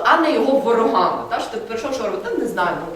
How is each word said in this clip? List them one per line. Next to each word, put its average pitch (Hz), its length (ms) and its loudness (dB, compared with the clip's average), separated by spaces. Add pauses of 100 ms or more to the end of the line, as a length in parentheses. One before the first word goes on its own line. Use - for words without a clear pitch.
а 262 120 6
не 320 140 2
його 262 200 2
ворогами. 226 800 2
Так? - 120 -2
Що - 80 -6
ти 220 80 -6
прийшов, 226 360 -6
що 233 100 -4
робити? 196 260 -4
Та - 80 -4
не - 100 0
знаю. - 320 -2
Ну. - 160 -8